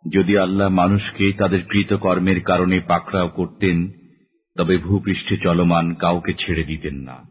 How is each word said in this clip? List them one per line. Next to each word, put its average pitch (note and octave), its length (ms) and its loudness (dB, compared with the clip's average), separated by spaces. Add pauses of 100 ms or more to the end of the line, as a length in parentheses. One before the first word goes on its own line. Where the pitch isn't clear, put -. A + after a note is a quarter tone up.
যদি F#2 320 2
আল্লাহ G2 320 2
মানুষকে F#2+ 640 2
তাদের G2 300 0
কৃতকর্মের F#2 760 0
কারণে F2+ 380 2
পাকড়াও F2 480 -2
করতেন, F2 500 -2 (800)
তবে F2+ 220 2
ভূপৃষ্ঠে F#2 600 -2
চলমান E2+ 560 2
কাউকে F2 400 -2
ছেড়ে E2 300 -4
দিতেন D2+ 320 -8
না B1+ 220 -14 (120)